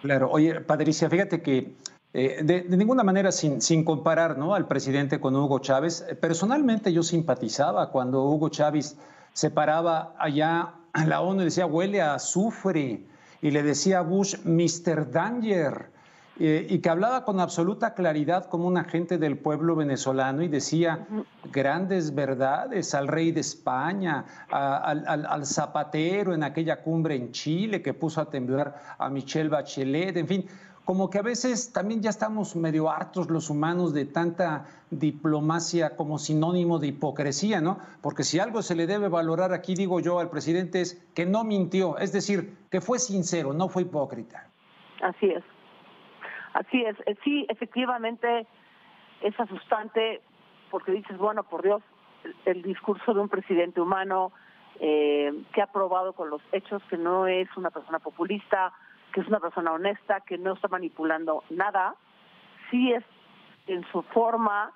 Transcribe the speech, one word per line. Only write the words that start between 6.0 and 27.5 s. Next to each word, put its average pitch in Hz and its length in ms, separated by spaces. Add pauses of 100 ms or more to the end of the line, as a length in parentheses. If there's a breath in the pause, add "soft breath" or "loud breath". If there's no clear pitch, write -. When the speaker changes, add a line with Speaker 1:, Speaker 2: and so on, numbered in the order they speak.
Speaker 1:
Eh, 160 60
personalmente 208 800
yo 165 100
simpatizaba 160 880
cuando 131 340
Hugo 151 240
Chávez 147 500 (340 loud breath)
se 151 180
paraba 156 680
allá 160 560 (200)
en 160 160
la 151 100
onu 185 220
y - 20
decía, 175 220
"Huele 185 360
a 147 120
azufre", 165 920 (380 loud breath)
y 147 80
le 147 120
decía 147 360
a 175 40
Bush, 190 420
"Mister 165 640
Danger", 185 800 (480 loud breath)
eh, 156 320
y 175 100
que 175 80
hablaba 190 360
con 196 160
absoluta 202 540
claridad 170 540
como 170 180
un 180 120
agente 170 400
del 147 200
pueblo 156 380
venezolano 135 680
y 180 60
decía 160 600
Speaker 2:
Ujú. 214 160 (180)
Speaker 1:
grandes 156 680
verdades 143 800
al 139 140
rey 165 240
de 160 80
España, 147 840 (260 loud breath)
a, 139 280
al, 151 280
al, 151 200
al 151 200
Zapatero 160 880
en 156 80
aquella 156 400
cumbre 160 320
en 120 180
Chile 180 500